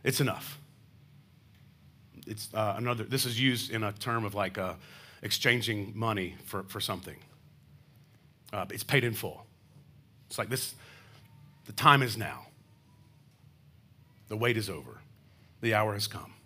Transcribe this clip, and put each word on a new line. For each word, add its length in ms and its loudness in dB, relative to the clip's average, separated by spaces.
It's 160 2
enough. 380 0
It's, 280 -12
uh, 240 0
another, 260 0
this 220 0
is 140 -2
used 320 2
in 120 0
a 100 0
term 320 -2
of, 80 -4
like, 240 0
uh, 180 -2
exchanging 760 0
money 380 0
for, 180 -6
for 160 -10
something. 380 -6
Uh, 160 -2
it's 140 -8
paid 200 4
in 100 0
full. 320 -6
It's 100 -8
like, 120 -2
"This, 260 -4
the 80 -14
time 280 10
is 160 0
now. 300 -6
The 100 -4
wait 200 4
is 120 -2
over. 300 -10
The 120 4
hour 200 4
has 140 -2
come. 260 -10